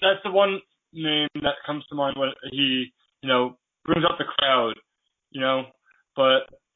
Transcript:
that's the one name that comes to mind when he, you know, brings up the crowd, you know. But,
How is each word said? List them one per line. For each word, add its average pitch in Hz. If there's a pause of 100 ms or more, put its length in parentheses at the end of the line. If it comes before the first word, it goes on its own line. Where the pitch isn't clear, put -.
that's 190
the 196
one 196 (320)
name 151 (100)
that 143
comes 147
to 147
mind 139
when 131 (160)
he, 131 (300)
you 131
know, 127 (300)
brings 160
up 170
the 147
crowd, 123 (580)
you 139
know. 131 (540)
But, 131 (260)